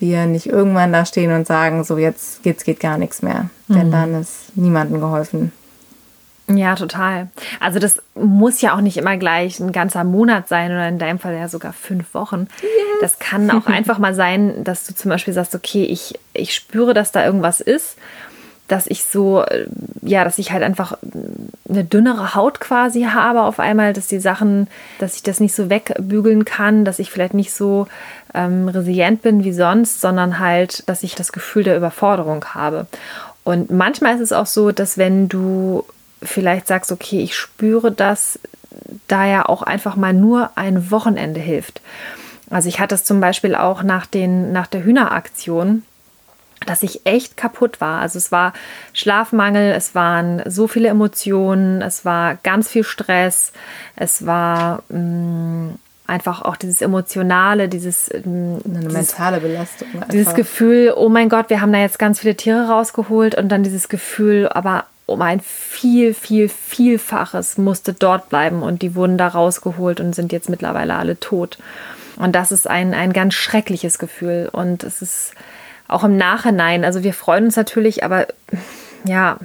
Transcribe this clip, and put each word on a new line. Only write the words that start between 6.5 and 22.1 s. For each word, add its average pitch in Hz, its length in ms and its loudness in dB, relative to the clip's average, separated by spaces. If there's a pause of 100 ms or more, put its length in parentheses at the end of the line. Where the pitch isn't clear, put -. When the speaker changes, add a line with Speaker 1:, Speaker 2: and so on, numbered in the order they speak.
Speaker 2:
total. 185 540 -4 (320)
Also 185 180 0
das 196 240 0 (140)
muss 214 460 4
ja 170 120 4
auch 196 60 0
nicht 202 160 2
immer 185 200 0
gleich 180 440 0
ein 185 120 -4
ganzer 180 300 -2
Monat 196 460 2
sein 175 240 0
oder 175 160 -2
in 170 100 -2
deinem 170 220 -4
Fall 175 160 -6
ja 165 120 -6
sogar 170 240 -10
fünf - 420 -8
Wochen. 202 340 -4 (120)
Speaker 1:
Yes. 415 100 -4 (300)
Speaker 2:
Das - 200 -2
kann 208 300 0
auch 220 160 2
Speaker 1:
<laughs> - 0 -
Speaker 2:
einfach 220 320 0
mal 196 160 0
sein, 185 500 0
dass 180 220 -6
du 190 80 -14
zum - 160 -4
Beispiel 180 240 -2
sagst, 180 200 -2
okay, 190 300 -2
ich, - 340 -6 (140)
ich - 220 -6
spüre, 240 400 0
dass 208 180 0
da - 120 2
irgendwas 175 360 0
ist, - 360 -2 (720)
dass 185 180 0
ich - 180 -4
so, 196 380 2
äh, 55 240 -2 (360)
ja, 190 220 2
dass 175 140 -2
ich 196 120 -6
halt 185 120 -2
einfach 185 340 -2 (720)
eine 196 160 0
dünnere 208 500 2